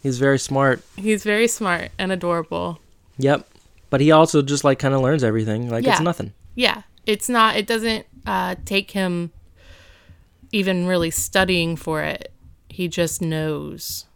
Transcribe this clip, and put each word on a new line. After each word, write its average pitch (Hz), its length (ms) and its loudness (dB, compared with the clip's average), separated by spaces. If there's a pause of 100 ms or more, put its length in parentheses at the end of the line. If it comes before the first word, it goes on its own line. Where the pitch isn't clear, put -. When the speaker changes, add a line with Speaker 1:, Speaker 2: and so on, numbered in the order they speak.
Speaker 1:
He's 131 160 -2
very 139 200 4
smart. 135 440 0 (140)
Speaker 2:
He's 208 280 -2
very 214 240 2
smart 180 500 -4
and 185 140 -2
adorable. 170 680 -4 (380)
Speaker 1:
Yep. 135 280 2 (440)
But 135 100 2
he 147 100 6
also 156 320 8
just, 139 220 -2
like, 139 140 4
kinda 139 200 0
learns 135 260 2
everything. 110 440 0
Like, 117 180 -2
it's - 120 4
Speaker 2:
Yeah. 156 60 2
Speaker 1:
nothing. - 280 -4 (220)
Speaker 2:
Yeah. 233 280 0 (220)
It's 208 240 -2
not, 226 280 2
it 208 100 -2
doesn't, 226 400 -2 (200)
uh, 185 280 -2 (100)
take 196 280 -4
him 175 400 -2 (1200)
even 185 340 0
really 170 240 0
studying 175 680 0
for 156 260 -4
it. 151 300 -8 (360)
He 180 200 -6
just 165 340 -4
knows. 156 920 -6